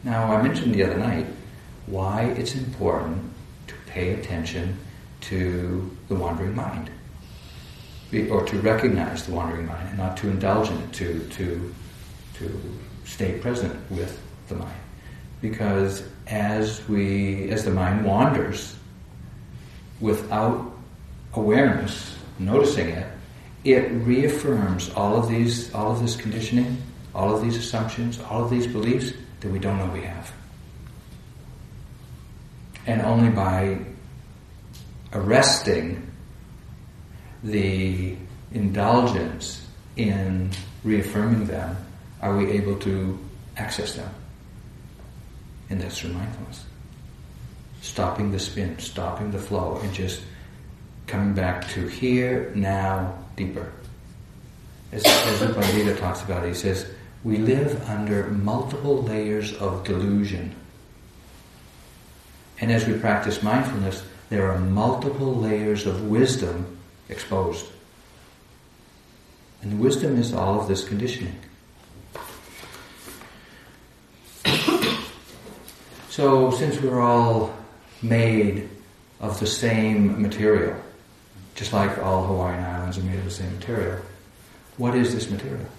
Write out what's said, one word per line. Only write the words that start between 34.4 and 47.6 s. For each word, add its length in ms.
arresting 1000
the 720
indulgence 1120
in 540
reaffirming 600
them 300
are 160
we 140
able 260
to 420
access 380
them. 180
And 100
that's 200
through 120
mindfulness. 520